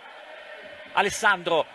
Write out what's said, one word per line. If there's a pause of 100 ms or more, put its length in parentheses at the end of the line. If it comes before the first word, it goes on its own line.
(920)
Alessandro